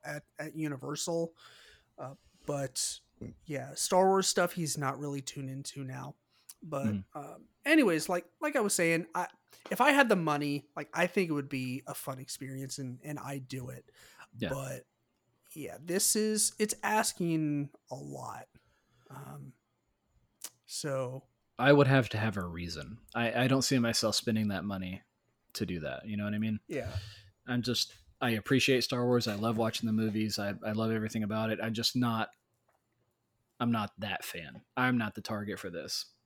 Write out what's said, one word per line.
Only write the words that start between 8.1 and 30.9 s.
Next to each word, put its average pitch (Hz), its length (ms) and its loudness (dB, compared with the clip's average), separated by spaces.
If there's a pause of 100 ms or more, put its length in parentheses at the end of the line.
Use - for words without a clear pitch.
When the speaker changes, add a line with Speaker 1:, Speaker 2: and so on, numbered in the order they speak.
Speaker 1:
like 302 160 0
I 262 40 4
was 202 140 2
saying, 165 400 4
I, 175 140 -2 (420)
if 196 100 -2
I 277 120 8
had 277 160 6
the 214 80 6
money, 147 580 0
like, 151 180 -8
I 170 140 2
think 180 240 2
it - 20 2
would 143 160 -2
be 127 380 -4
a 135 80 -8
fun 135 240 -8
experience, 135 600 -10
and, 127 260 -8
and 151 120 -8
I'd 135 300 -8
do 127 220 -8
it. 127 160 -14 (520)
Speaker 2:
Yeah. 123 120 -4
Speaker 1:
But 135 320 -6 (760)
yeah, 117 260 -10
this 175 360 0
is, 214 420 2
it's 214 240 0
asking 160 840 0 (240)
a - 20 -8
lot. 135 520 -10 (600)
Um, 139 440 -14 (1120)
so 135 580 -6 (340)
Speaker 2:
I 131 140 10
would 143 140 12
have 131 240 8
to 107 80 -2
have 107 180 0
a 98 80 -2
reason. 87 540 -8 (160)
I, 117 300 2
I 131 40 4
don't 135 140 4
see 131 160 2
myself 113 360 2
spending 110 340 2
that 95 160 -2
money 95 380 -6 (520)
to 104 120 -2
do 87 140 -4
that. 67 260 -6
You 107 100 -4
know 104 80 -2
what 104 100 -2
I 104 40 -2
mean? 107 300 0
Speaker 1:
Yeah. 135 220 -6 (560)
Speaker 2:
I'm 123 160 -2
just, 120 320 -2 (260)
I 123 100 2
appreciate 123 540 4
Star 123 200 -2
Wars. 120 240 4
I 104 60 -2
love 110 220 0
watching 113 300 0
the 110 60 2
movies. 107 460 0
I, 101 160 -2 (100)
I 107 80 -2
love 113 200 0